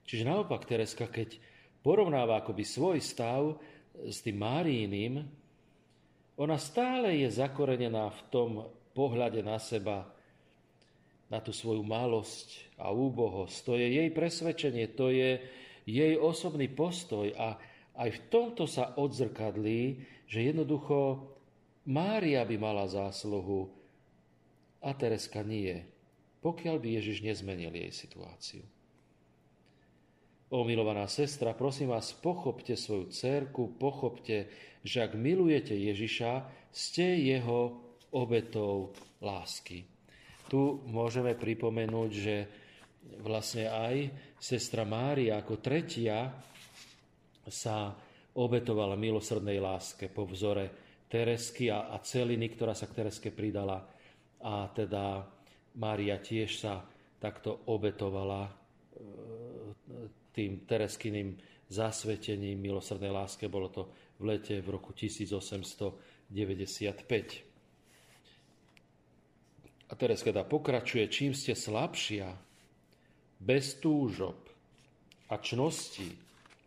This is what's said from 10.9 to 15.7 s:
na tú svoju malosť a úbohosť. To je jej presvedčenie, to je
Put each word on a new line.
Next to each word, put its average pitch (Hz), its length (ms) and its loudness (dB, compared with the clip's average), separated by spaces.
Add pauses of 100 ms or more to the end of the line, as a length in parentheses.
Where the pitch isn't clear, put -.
na 110 80 -2
tú 110 160 -6
svoju 110 240 0
malosť 110 960 -2
a 95 160 -2
úbohosť. 113 720 2
To 123 160 2
je 123 80 4
jej 156 240 4
presvedčenie, 160 800 0
to 131 240 4
je 131 240 6 (480)